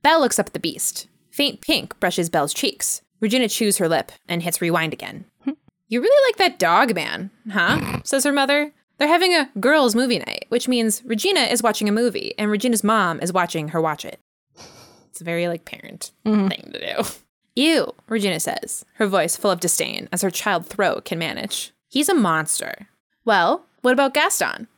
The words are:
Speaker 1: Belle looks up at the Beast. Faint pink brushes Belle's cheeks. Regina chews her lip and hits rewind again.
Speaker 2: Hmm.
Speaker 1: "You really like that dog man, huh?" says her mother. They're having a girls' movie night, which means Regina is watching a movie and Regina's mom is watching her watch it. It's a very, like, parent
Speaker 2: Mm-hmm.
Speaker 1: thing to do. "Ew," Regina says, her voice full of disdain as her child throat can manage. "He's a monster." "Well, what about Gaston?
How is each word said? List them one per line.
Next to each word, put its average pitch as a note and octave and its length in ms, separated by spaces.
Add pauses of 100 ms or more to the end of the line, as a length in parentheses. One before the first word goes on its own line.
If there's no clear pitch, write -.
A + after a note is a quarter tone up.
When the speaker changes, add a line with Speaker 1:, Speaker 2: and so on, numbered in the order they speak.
Speaker 1:
Belle D#4+ 180
looks B3+ 180
up G3+ 100
at - 40
the F3+ 60
Beast. - 480 (240)
Faint C4+ 300
pink - 400
brushes F3+ 280
Belle's D#3+ 240
cheeks. - 500 (180)
Regina A3 280
chews G#3 300
her E3+ 100
lip D#3+ 220 (180)
and F3 140
hits E3+ 180
rewind E3 320
again. - 320 (200)
Speaker 2:
Hmm. C#4+ 80 (360)
Speaker 1:
"You A#3+ 140
really C5+ 260
like A4 80
that F4 220
dog G3 360
man, D3 360 (200)
huh?" G3 540
says C4+ 200
her C#4+ 80
mother. C#4+ 400 (260)
They're D4 100
having F4 260
a C#4+ 140 (100)
girls' B3+ 360
movie A#3+ 240
night, - 320
which A#3+ 180
means A3+ 380
Regina D4 340
is A#3+ 220
watching G#3+ 260
a G3+ 40
movie A3+ 460
and G#3 120
Regina's G#3+ 340
mom G3+ 360
is F3+ 120
watching E3+ 360
her E3 120
watch D#3 240
it. - 160 (880)
It's - 140
a - 20
very, E3+ 240
like, E3+ 160
parent - 460 (160)
Speaker 2:
Mm-hmm. G#3 220
Speaker 1:
thing - 260
to - 40 (240)
do. - 60 (480)
"Ew," C#4+ 380 (140)
Regina G3+ 300
says, - 460 (120)
her G#3+ 100
voice F3+ 300
full G#3 140
of F3 100
disdain - 520
as F#3 100
her F#3+ 80
child F3 360
throat - 380
can E3+ 140
manage. - 540 (160)
"He's C#4+ 200
a G4 60
monster." E3 720 (380)
"Well, G#3 400 (180)
what B3+ 120
about C4+ 200
Gaston? C4+ 640